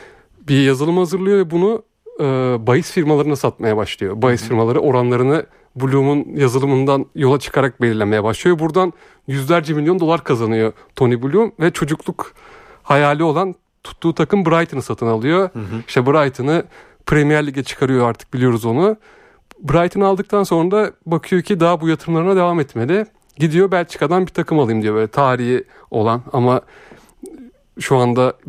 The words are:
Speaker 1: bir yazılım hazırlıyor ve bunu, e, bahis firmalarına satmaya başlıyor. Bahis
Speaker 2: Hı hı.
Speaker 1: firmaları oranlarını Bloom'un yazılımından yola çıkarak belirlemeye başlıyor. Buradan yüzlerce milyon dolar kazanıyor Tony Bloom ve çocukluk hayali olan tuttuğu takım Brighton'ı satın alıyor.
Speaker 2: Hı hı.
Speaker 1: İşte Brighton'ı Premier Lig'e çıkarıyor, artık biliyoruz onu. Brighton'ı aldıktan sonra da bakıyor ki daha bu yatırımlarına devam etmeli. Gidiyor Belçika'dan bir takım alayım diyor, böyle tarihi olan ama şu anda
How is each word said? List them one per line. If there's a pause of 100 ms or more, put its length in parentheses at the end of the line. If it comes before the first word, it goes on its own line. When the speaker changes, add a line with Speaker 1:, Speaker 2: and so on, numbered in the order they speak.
(480)
Speaker 1:
bir
yazılım
hazırlıyor
ve
bunu, (380)
e, (420)
bahis
firmalarına
satmaya
başlıyor.
Bahis
Speaker 2:
Hı
hı.
Speaker 1:
firmaları
oranlarını (300)
Bloom'un
yazılımından
yola
çıkarak
belirlemeye
başlıyor.
Buradan (340)
yüzlerce
milyon
dolar
kazanıyor (240)
Tony
Bloom
ve
çocukluk (500)
hayali
olan (300)
tuttuğu
takım
Brighton'ı
satın
alıyor. (120)
Speaker 2:
Hı
hı.
Speaker 1:
İşte
Brighton'ı (420)
Premier
Lig'e
çıkarıyor,
artık
biliyoruz
onu. (640)
Brighton'ı
aldıktan
sonra
da (140)
bakıyor
ki
daha
bu
yatırımlarına
devam
etmeli. (300)
Gidiyor
Belçika'dan
bir
takım
alayım
diyor,
böyle
tarihi (260)
olan (100)
ama (1200)
şu
anda (160)